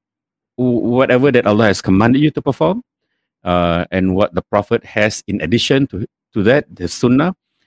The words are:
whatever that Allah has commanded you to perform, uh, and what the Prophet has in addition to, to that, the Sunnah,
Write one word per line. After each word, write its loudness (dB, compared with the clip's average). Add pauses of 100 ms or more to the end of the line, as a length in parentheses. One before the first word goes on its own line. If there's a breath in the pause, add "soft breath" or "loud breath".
(560)
whatever 0
that 2
Allah 2
has 2
commanded 2
you 2
to -8
perform, -2 (600)
uh, 0
and 0
what 0
the -4
Prophet -4
has -2
in -6
addition 0
to, -8 (280)
to -2
that, 0
the -10
Sunnah, 0 (320)